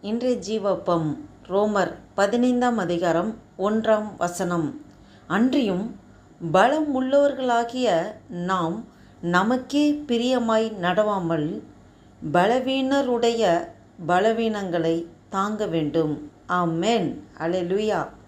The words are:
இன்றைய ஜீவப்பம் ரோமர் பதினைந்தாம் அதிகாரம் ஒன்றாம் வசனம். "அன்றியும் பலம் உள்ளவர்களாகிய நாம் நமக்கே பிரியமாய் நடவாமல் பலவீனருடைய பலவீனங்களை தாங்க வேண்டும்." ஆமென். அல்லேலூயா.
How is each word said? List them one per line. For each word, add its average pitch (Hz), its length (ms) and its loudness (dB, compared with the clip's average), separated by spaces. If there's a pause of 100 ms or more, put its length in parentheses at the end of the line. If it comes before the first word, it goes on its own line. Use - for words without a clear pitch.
இன்றைய 233 340 0
ஜீவப்பம் 185 800 0 (300)
ரோமர் 202 460 2 (200)
பதினைந்தாம் 240 640 2
அதிகாரம் 175 580 0 (240)
ஒன்றாம் 214 460 0 (120)
வசனம். 175 680 -4 (420)
"அன்றியும் 220 720 0 (520)
பலம் 262 500 4
உள்ளவர்களாகிய 254 1000 2 (260)
நாம் 180 560 -2 (360)
நமக்கே 254 880 0
பிரியமாய் 233 760 0
நடவாமல் 180 800 0 (720)
பலவீனருடைய 240 1300 2 (400)
பலவீனங்களை 185 960 0 (240)
தாங்க 208 360 -2
வேண்டும்." 156 640 -2 (180)
ஆமென். 180 720 0 (180)
அல்லேலூயா. 180 680 -2 (200)